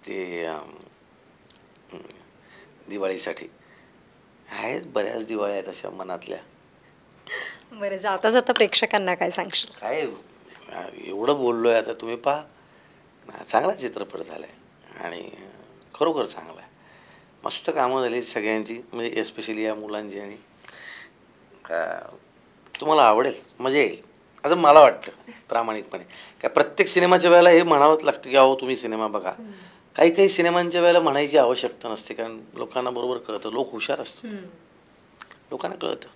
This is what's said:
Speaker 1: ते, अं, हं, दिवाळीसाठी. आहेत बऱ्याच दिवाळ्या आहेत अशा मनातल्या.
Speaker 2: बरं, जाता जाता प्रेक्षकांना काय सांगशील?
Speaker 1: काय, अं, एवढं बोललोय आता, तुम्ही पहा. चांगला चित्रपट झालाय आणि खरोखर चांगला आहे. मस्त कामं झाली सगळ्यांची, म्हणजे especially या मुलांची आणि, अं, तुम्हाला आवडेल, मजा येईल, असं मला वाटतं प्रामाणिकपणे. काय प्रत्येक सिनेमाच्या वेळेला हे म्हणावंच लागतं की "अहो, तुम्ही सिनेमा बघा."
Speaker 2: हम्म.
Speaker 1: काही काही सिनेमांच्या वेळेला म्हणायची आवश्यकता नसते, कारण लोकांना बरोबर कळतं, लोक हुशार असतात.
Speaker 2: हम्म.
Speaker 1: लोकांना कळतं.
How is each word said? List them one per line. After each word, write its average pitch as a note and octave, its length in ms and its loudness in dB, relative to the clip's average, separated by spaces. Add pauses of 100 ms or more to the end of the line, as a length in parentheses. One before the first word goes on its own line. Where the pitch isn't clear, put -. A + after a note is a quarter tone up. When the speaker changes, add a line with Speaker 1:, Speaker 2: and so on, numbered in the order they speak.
Speaker 1:
ते, F2+ 380 -8
अं, D#2 240 -10 (1200)
हं, - 60 -18 (880)
दिवाळीसाठी. F#2+ 580 -6 (1040)
आहेत A2 340 -6
बऱ्याच A2 400 -4
दिवाळ्या G2+ 300 -4
आहेत F#2+ 120 -8
अशा F#2+ 220 -12
मनातल्या. F#2 480 -12 (1300)
Speaker 2:
बरं, G3+ 240 -6
जाता G3 340 0
जाता B3 220 4
प्रेक्षकांना G3+ 600 0
काय F3 160 -4
सांगशील? - 500 -6
Speaker 1:
काय, C3 200 -4
अं, - 880 -14 (160)
एवढं A#2 340 -2
बोललोय A#2 360 2
आता, A2+ 180 0
तुम्ही A2+ 240 -10
पहा. D3 260 -4 (1040)
चांगला D#3 260 0
चित्रपट - 460 -10
झालाय D#2 300 -16 (540)
आणि E2+ 260 -12 (640)
खरोखर D3+ 300 -2
चांगला E2 360 -14
आहे. - 100 -20 (760)
मस्त - 260 -6
कामं C3 320 -2
झाली A#2+ 200 -4
सगळ्यांची, A2 580 -6 (120)
म्हणजे A#2 300 -6
especially A2 360 -8
या A2 160 -4
मुलांची G#2+ 460 -12
आणि, G#2 160 -16 (1300)
अं, E2 460 -8 (640)
तुम्हाला D3+ 220 2
आवडेल, A#2 320 4 (240)
मजा C3+ 200 0
येईल, A#2 220 0 (440)
असं D#3+ 120 2
मला D#3 240 10
वाटतं - 320 6 (360)
प्रामाणिकपणे. A2 560 -6 (380)
काय - 60 -2
प्रत्येक - 400 2
सिनेमाच्या F3 420 6
वेळेला F3 200 10
हे E3+ 120 10
म्हणावंच D#3 400 6
लागतं C#3+ 280 -2
की C3 60 4
"अहो, C3+ 180 8
तुम्ही B2+ 220 -4
सिनेमा A2 300 -4
बघा." G2 240 -6
Speaker 2:
हम्म. - 200 -14 (460)
Speaker 1:
काही E3 140 6
काही G3 180 4
सिनेमांच्या F3 520 0
वेळेला F3 200 6
म्हणायची D3 380 2
आवश्यकता A#2+ 500 0
नसते, G#2+ 260 -10
कारण A2+ 260 -10 (140)
लोकांना B2 360 -6
बरोबर B2 280 -4
कळतं, A2 340 -10
लोक C3+ 200 -6
हुशार A#2+ 280 -6
असतात. - 300 -14
Speaker 2:
हम्म. G3+ 140 -14 (1080)
Speaker 1:
लोकांना E3+ 260 -8
कळतं. - 400 -8